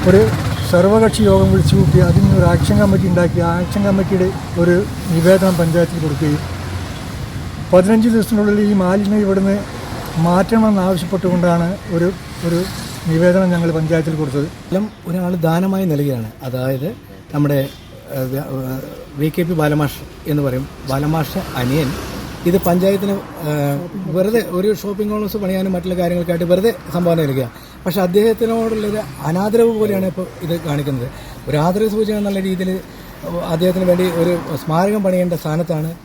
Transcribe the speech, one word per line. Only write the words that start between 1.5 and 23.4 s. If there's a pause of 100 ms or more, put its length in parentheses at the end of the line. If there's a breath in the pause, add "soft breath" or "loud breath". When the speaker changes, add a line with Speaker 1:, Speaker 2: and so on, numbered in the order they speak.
Speaker 1:
വിളിച്ചു
കൂട്ടി
അതിന്
ഒരു
ആക്ഷൻ
കമ്മിറ്റി
ഉണ്ടാക്കി, (100)
ആ
ആക്ഷൻ
കമ്മിറ്റിയുടെ (340)
ഒരു (380)
നിവേദനം
പഞ്ചായത്തിൽ
കൊടുക്കുകയും (1300)
പതിനഞ്ച്
ദിവസത്തിനുള്ളിൽ (140)
ഈ
മാലിന്യം
ഇവിടുന്ന് (720)
മാറ്റണമെന്ന്
ആവശ്യപ്പെട്ടുകൊണ്ടാണ് (280)
ഒരു, (380)
ഒരു (520)
നിവേദനം
ഞങ്ങൾ
പഞ്ചായത്തിൽ
കൊടുത്തത്. (180)
Speaker 2:
സ്ഥലം (220)
ഒരാൾ (160)
ദാനമായി
നൽകുകയാണ്. (180)
അതായത് (440)
നമ്മുടെ, (560)
ഏഹ്,
വ്യ-, (100)
ഏഹ്, (380)
വി
കെ
പി
ബാലമാഷ് (300)
എന്ന്
പറയും, (240)
ബാലമാഷ് (200)
അനിയൻ (600)
ഇത് (100)
പഞ്ചായത്തിന്, (340)